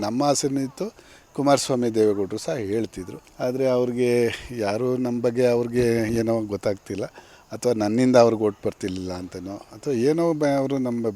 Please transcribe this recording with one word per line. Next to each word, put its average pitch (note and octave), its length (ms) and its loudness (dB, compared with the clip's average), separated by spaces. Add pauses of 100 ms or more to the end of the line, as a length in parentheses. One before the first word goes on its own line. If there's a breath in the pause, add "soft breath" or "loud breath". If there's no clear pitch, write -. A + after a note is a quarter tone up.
ನಮ್ಮ A#2 160 -2 (100)
ಆಸೆನೂ C#3 360 0
ಇತ್ತು. F#3 200 -8 (480 soft breath)
ಕುಮಾರಸ್ವಾಮಿ C3+ 600 2
ದೇವೇಗೌಡರು G#2 480 2
ಸಹ D#3+ 80 -4 (160)
ಹೇಳ್ತಿದ್ರು. G2+ 500 -6 (280)
ಆದರೆ C3 180 -2 (120)
ಅವ್ರಿಗೆ B2 320 0 (580 loud breath)
ಯಾರೋ A2 200 -2 (200)
ನಮ್ಮ A#2+ 100 -2 (100)
ಬಗ್ಗೆ B2 180 2 (100)
ಅವ್ರಿಗೆ A#2+ 320 0 (340)
ಏನೋ A2+ 140 0 (180)
ಗೊತ್ತಾಗ್ತಿಲ್ಲ, G2 520 -4 (500 soft breath)
ಅಥವಾ A#2+ 180 0 (100)
ನನ್ನಿಂದ B2 400 4
ಅವ್ರಿಗೆ A2+ 260 4
ಓಟ್ G2+ 180 -4
ಬರ್ತಿರ್ಲಿಲ್ಲ F#2 460 -6 (100)
ಅಂತನೋ, F#2 340 -12 (180)
ಅಥವಾ C3 200 -4 (160)
ಏನೋ E3 140 0 (160)
ಬ-, C#3+ 200 2
ಅವರು C3+ 260 -2
ನಮ್ಮ A#2 300 -2